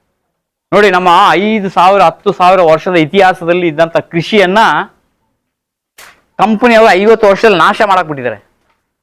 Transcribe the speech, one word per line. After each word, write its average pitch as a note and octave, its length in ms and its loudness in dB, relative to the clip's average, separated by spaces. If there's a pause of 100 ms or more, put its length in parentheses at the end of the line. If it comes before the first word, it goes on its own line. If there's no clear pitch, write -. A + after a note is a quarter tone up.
(720)
ನೋಡಿ, G3+ 180 2
ನಮ್ಮ F3+ 180 -2 (200)
ಐದು G3 400 -2
ಸಾವಿರ, F#3+ 320 0
ಹತ್ತು E3+ 320 -2
ಸಾವಿರ F#3 280 0
ವರ್ಷದ D#3+ 340 0
ಇತಿಹಾಸದಲ್ಲಿ F3 720 0
ಇದ್ದಂಥ D#3+ 300 -2
ಕೃಷಿಯನ್ನ F3+ 600 -2 (1800)
ಕಂಪನಿಯವರು A3 520 2
ಐವತ್ತು G#3 380 2
ವರ್ಷದಲ್ಲಿ G3 300 2
ನಾಶ F#3+ 280 0
ಮಾಡಕ್ F#3 200 0
ಬಿಟ್ಟಿದ್ದಾರೆ. B2 400 -8 (580)